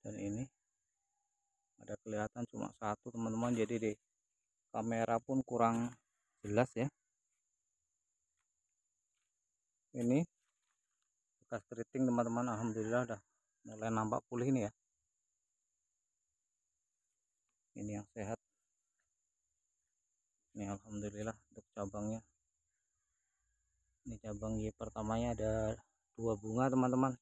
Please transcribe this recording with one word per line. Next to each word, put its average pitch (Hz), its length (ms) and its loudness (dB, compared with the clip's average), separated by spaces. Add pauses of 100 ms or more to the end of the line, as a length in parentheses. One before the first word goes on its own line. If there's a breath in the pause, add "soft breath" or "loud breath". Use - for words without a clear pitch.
Dan 107 160 -6
ini 101 240 -2 (1400)
ada 104 160 -6
kelihatan 107 480 -4
cuma 104 320 -6
satu, 107 320 -4
teman-teman. 113 420 0
Jadi 113 220 0
di 110 160 0 (800)
kamera 113 480 2
pun 131 240 0
kurang 117 480 4 (480)
jelas, 104 320 2
ya. 127 160 0 (3000)
Ini 127 320 4 (1200)
bekas 113 240 -6
keriting, 127 400 0
teman-teman. 120 480 2
Alhamdulillah 113 480 0
udah 113 160 -6 (480)
mulai 110 240 -4
nampak 110 400 0
pulih 120 160 0
ini, 127 160 2
ya. 104 80 -4 (3000)
Ini 104 240 -6
yang 101 160 -16
sehat. 107 240 -6 (2000)
Ini 101 160 -6
alhamdulillah 104 640 -6
untuk - 400 -18
cabangnya. 104 480 -4 (1800)
Ini 113 160 -10
cabang 110 400 -4
Y 107 160 -2
pertamanya 113 560 0
ada 110 200 0 (600)
dua 113 240 0
bunga, 110 320 2
teman-teman. 127 540 4